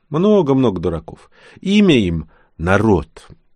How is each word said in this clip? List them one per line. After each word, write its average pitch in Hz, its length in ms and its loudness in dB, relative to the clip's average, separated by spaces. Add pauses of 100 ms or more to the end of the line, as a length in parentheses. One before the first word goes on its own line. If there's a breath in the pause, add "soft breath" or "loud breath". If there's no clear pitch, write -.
(100)
Много-много 139 720 0
дураков. 82 480 -8 (320 soft breath)
Имя 190 380 2
им — 85 320 -4 (260 soft breath)
народ. 95 520 0 (480)